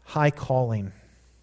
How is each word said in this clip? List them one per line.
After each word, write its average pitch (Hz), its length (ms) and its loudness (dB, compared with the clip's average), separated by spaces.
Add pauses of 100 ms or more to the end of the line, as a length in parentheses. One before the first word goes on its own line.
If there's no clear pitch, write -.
high 147 260 2
calling. 113 640 -2 (500)